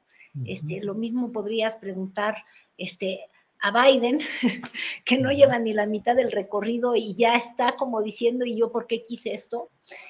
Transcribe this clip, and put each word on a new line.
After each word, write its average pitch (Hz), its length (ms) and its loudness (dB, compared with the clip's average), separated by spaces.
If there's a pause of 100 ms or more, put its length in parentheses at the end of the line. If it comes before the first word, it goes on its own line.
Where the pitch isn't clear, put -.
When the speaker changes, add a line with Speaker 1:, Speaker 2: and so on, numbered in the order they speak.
(360)
Speaker 1:
Ujú. 131 100 -8
Speaker 2:
Este, 156 360 -8
lo 202 120 -6
mismo 233 380 -4
podrías 220 460 -2
preguntar, 196 580 -4 (420)
este, 185 440 -8 (400)
a 202 100 0
Biden, 247 480 6 (220)
<laughs> - 640 -4
que 247 120 4
no 262 120 2
Speaker 1:
Ujú. 277 80 2
Speaker 2:
lleva 262 200 8
ni 226 160 0
la 208 140 2
mitad 214 280 0
del 240 160 2
recorrido 214 640 0
y 214 200 -2
ya 226 200 4
está 247 420 0
como 233 260 -2
diciendo, 240 420 -2
"¿Y 233 140 -2
yo 226 120 2
por 233 140 -4
qué 233 160 -4
quise 233 320 -8
esto?". 233 360 -10 (400)